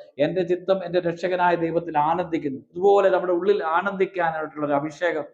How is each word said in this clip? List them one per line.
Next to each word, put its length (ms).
"എൻ്റെ 240
ചിത്തം 420
എൻ്റെ 140
രക്ഷകനായ 560
ദൈവത്തിൽ 420
ആനന്ദിക്കുന്നു." 640
ഇതുപോലെ 500
നമ്മുടെ 240
ഉള്ളിൽ 300
ആനന്ദിക്കാനായിട്ടുള്ള 1000
ഒരു 80
അഭിഷേകം 500